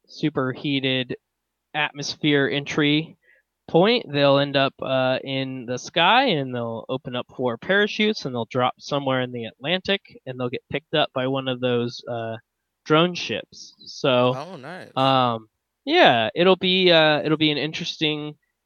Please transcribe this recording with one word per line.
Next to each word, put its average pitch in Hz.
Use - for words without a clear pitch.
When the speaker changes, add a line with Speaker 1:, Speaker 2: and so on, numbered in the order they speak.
Speaker 1:
superheated 131
atmosphere 143
entry 147
point. 208
They'll 143
end 139
up, 135
uh, 131
in 131
the 123
sky, 196
and 143
they'll 117
open 131
up 123
four 120
parachutes, 208
and 131
they'll 117
drop 123
somewhere 135
in 123
the 117
Atlantic, 185
and 127
they'll 123
get 131
picked 143
up 151
by 131
one 135
of 127
those, 120
uh, 113
drone 170
ships. -
So, 127
Speaker 2:
Oh, 165
nice. 151
Speaker 1:
um, 127
yeah, 180
it'll 180
be, 185
uh, 156
it'll 156
be 156
an 147
interesting, 151